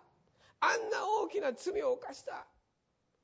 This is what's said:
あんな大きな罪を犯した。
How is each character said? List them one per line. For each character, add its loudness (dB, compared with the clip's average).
あ 6
ん 0
な 0
大 2
き -2
な 0
罪 -4
を 4
犯 -4
し -14
た。 -10